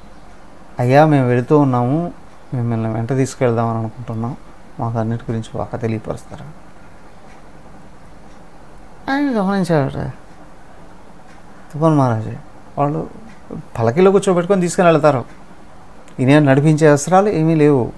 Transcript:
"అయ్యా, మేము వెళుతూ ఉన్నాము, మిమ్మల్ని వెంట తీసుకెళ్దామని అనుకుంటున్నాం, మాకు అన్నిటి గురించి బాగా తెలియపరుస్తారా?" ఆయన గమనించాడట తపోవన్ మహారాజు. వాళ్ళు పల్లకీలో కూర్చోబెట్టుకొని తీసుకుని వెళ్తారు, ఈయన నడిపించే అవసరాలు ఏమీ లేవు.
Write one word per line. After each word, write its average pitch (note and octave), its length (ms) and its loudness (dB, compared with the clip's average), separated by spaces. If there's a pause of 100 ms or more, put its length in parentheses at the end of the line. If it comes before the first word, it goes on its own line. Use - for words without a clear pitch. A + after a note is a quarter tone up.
(800)
"అయ్యా, C3+ 240 6
మేము C#3+ 220 4
వెళుతూ B2 320 2
ఉన్నాము, C#3 520 0 (420)
మిమ్మల్ని A#2 400 -4
వెంట A2+ 160 -6
తీసుకెళ్దామని A#2+ 680 -2
అనుకుంటున్నాం, A2+ 580 -8 (440)
మాకు A#2 180 -4
అన్నిటి A2+ 260 -4
గురించి A2+ 340 -8
బాగా G#2 200 -8
తెలియపరుస్తారా?" A2+ 680 -8 (2750)
ఆయన C#4+ 160 0
గమనించాడట E3+ 840 -2 (1600)
తపోవన్ D3+ 240 2
మహారాజు. A2 340 0 (460)
వాళ్ళు C#3+ 320 -4 (720)
పల్లకీలో C#3 320 2
కూర్చోబెట్టుకొని F#3+ 500 0
తీసుకుని F3 260 0
వెళ్తారు, D3 380 2 (960)
ఈయన C3+ 200 4
నడిపించే D3 480 4
అవసరాలు F3+ 420 2
ఏమీ D#3+ 260 0
లేవు. D3 420 2